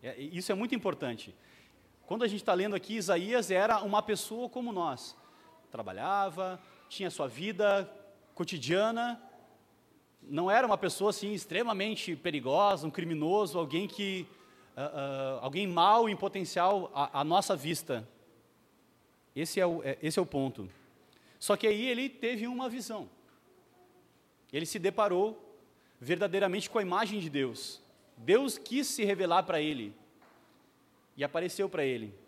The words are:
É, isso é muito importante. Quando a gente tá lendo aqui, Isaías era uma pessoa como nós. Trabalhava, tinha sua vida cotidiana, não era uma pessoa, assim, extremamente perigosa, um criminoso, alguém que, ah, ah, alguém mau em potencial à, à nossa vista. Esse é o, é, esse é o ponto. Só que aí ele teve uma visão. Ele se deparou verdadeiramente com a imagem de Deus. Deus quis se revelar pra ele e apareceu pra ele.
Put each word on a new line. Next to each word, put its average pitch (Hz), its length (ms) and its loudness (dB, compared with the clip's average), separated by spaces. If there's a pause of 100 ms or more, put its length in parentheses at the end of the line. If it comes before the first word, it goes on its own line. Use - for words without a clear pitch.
É, 123 180 -12
isso 170 300 -8
é 202 60 2
muito 226 180 -2
importante. 143 580 -4 (720)
Quando 226 200 -2
a - 20 2
gente 202 160 -2
tá 214 100 2
lendo 196 220 2
aqui, 208 220 -6
Isaías 190 560 0
era 208 300 4
uma 208 200 2
pessoa 220 460 -4
como 240 240 -6
nós. 165 440 -4 (540)
Trabalhava, 180 920 -4 (280)
tinha 185 220 -6
sua 143 180 -4
vida 196 600 2 (460)
cotidiana, 208 880 0 (1000)
não 165 300 0
era 233 160 6
uma 208 100 4
pessoa, 190 340 0
assim, 202 220 -2
extremamente 202 840 -2
perigosa, 151 680 2
um 156 60 -2
criminoso, 165 680 0
alguém 165 260 -2
que, 190 400 -4 (500)
ah, 143 160 -6
ah, 135 500 -4
alguém 143 260 -2
mau 202 400 8
em 202 80 0
potencial 190 760 2
à, 139 280 0
à 147 40 2
nossa 185 300 4
vista. 135 540 -4 (1300)
Esse 165 260 -2
é 180 60 6
o, 170 180 0
é, 135 180 -2
esse 156 160 0
é 190 40 4
o 170 40 2
ponto. 131 420 -2 (680)
Só - 180 2
que 220 120 2
aí 214 180 2
ele 262 220 -2
teve 233 400 -4
uma 254 200 -6
visão. 220 400 -8 (1400)
Ele 160 140 -4
se 214 120 -6
deparou 196 800 0 (420)
verdadeiramente 185 720 0
com 233 100 0
a 214 40 2
imagem 196 360 0
de 160 120 -6
Deus. 135 500 -4 (380)
Deus 208 400 4
quis 269 280 -4
se - 160 -4
revelar 185 420 2
pra 170 160 0
ele 131 340 -4 (1200)
e 139 80 -2
apareceu 170 440 -2
pra 170 160 0
ele. 113 300 -2 (140)